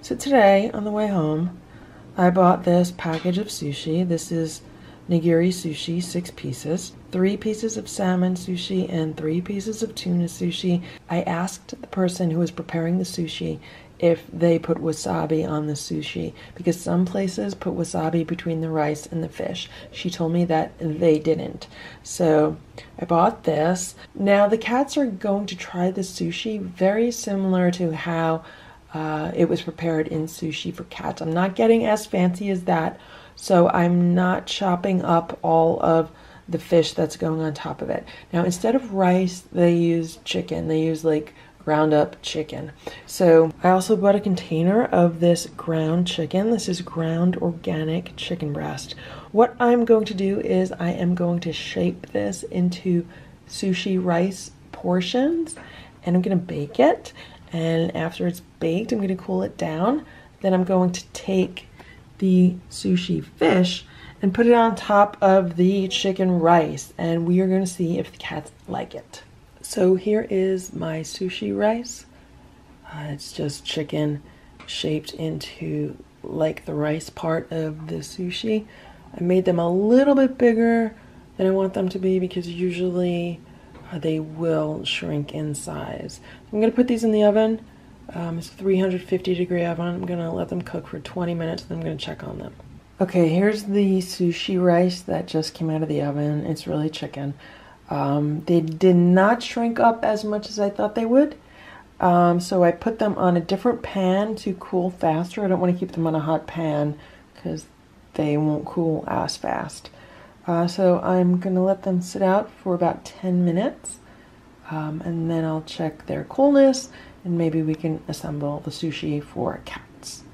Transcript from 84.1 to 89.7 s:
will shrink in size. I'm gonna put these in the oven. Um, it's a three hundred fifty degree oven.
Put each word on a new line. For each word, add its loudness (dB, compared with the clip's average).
will -2
shrink -4
in -6
size. -10
I'm 0
gonna 4
put 4
these 0
in 4
the 4
oven. 4
Um, -6
it's -12
a -20
three 2
hundred 0
fifty -2
degree -2
oven. -4